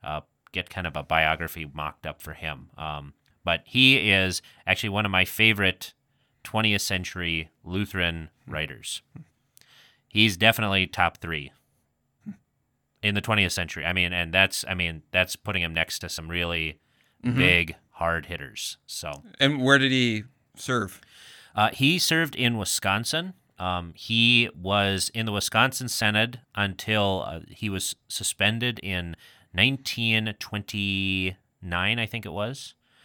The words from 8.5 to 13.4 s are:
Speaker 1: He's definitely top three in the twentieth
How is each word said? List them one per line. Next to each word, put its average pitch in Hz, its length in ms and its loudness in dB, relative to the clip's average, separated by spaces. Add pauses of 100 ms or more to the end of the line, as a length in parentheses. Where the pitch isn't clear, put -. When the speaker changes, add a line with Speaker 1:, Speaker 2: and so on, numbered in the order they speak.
Speaker 1:
He's 107 300 4
definitely 98 500 4
top 87 300 0
three 76 340 -6 (1500)
in 104 120 0
the 101 60 2
twentieth 104 320 2